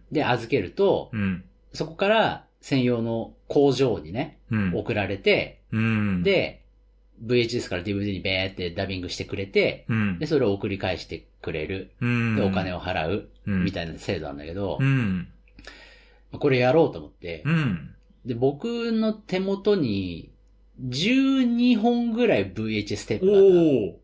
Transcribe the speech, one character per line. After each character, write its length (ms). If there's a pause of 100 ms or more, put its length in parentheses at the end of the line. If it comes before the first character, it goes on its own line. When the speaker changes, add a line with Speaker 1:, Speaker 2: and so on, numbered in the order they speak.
(120)
Speaker 1:
で、 140
預 200
け 140
る 120
と、 420
Speaker 2:
う 20
ん。 260 (300)
Speaker 1:
そ 140
こ 80
か 140
ら 360 (160)
専 220
用 180
の 320 (160)
工 240
場 260
に 140
ね、 260 (120)
Speaker 2:
う 80
ん。 180
Speaker 1:
送 160
ら 140
れ 100
て、 460 (100)
Speaker 2:
う 80
ん。 420
Speaker 1:
で、 440 (520)
ブ 200
イ 20
エ 40
イ 40
チ 80
エ 40
ス 100
か 60
ら 60
デ 100
ィ 20
ー 20
ブ 60
イ 20
デ 60
ィ 60
ー 20
に 40
ベ 80 (200)
ー 20
っ 20
て 180
ダ 120
ビ 140
ン 20
グ 80
し 80
て 80
く 120
れ 100
て、 420
Speaker 2:
う 60
ん。 240
Speaker 1:
で、 80
そ 120
れ 60
を 80
送 160
り 80
返 220
し 80
て 200 (140)
く 100
れ 160
る。 260 (100)
Speaker 2:
う 40
ん。 300
Speaker 1:
で、 60
お 80
金 240
を 40
払 280
う。 240 (160)
Speaker 2:
う 100
ん。 80
Speaker 1:
み 80
た 120
い 60
な 80
制 220
度 60
な 80
ん 20
だ 80
け 80
ど、 260
Speaker 2:
う 60
ん。 440 (1040)
Speaker 1:
こ 180
れ 80
や 140
ろ 120
う 80
と 60
思 100
っ 20
て、 360
Speaker 2:
う 60
ん。 420 (320)
Speaker 1:
で、 80
僕 580
の 220
手 260
元 360
に、 540 (480)
十 640
二 340
本 360
ぐ 140
ら 100
い 80
ブ 260
イ 60
エ 40
イ 40
チ 80
エ 60
ス 80
テ 100
ー 40
プ 80
が 40
あ 40
っ 20
た 160
の。 60
Speaker 2:
お 20
ー。 420